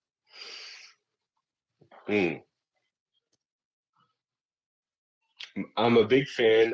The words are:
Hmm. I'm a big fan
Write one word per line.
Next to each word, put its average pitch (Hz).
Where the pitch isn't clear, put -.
Hmm. 98
I'm 117
a 110
big 127
fan 113